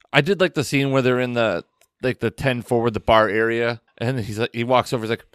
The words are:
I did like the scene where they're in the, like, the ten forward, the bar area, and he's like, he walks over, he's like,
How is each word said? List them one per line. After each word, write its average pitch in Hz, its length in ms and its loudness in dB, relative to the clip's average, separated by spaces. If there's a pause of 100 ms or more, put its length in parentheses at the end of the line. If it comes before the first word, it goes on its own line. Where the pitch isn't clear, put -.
(120)
I 135 80 4
did 165 220 0
like 175 120 0
the 143 120 -2
scene 139 260 -2
where 135 100 2
they're 123 200 2
in 123 120 -4
the, 110 300 0 (400)
like, 131 160 -2
the 117 100 -2
ten 123 320 -4
forward, 117 320 0
the 104 60 -4
bar 110 300 4
area, 113 500 0 (180)
and 123 220 -4
he's 104 180 -6
like, 117 160 -2
he 117 120 -4
walks 123 260 2
over, 117 120 -4
he's 110 60 -6
like, 113 260 -4